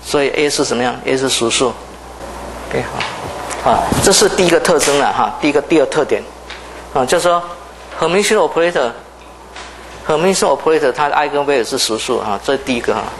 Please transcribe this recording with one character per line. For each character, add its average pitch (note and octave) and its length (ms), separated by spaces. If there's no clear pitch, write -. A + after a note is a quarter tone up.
所 D3 200
以 C#3 60
A D3 200
是 C#3+ 140
什 A#2+ 120
么 A#2+ 60
样？ B2 100
A C3 120
是 C3 120
实 A#2 200
数。 A#2 240
OK， - 140
好、 B2+ 80
啊， A2+ 80
这 G3+ 80
是 G3 180
第 - 160
一 E3+ 60
个 E3 80
特 E3+ 220
征 C#3+ 180
了 A2+ 140
哈， A2 280
第 D#3 80
一 C#3+ 40
个、 D3 100
第 D#3+ 160
二 C3+ 80
特 C#3+ 180
点， A2 160
啊， B2+ 140
就 F3 100
是 E3+ 120
说， E3+ 120
核 D#3+ 120
明 F3+ 120
性 G#3 160
operator， E3 540
核 - 140
明 F#3+ 160
性 G3 140
operator D3+ 420
它 C#3+ 180
的 C#3+ 60
eigen C#3+ 300
value C3+ 180
是 C3 160
实 A2+ 180
数 A2+ 220
哈， G2+ 240
这 C#3+ 120
是 C3+ 40
第 C3+ 160
一 A#2 60
个 A2+ 120
哈。 G#2 100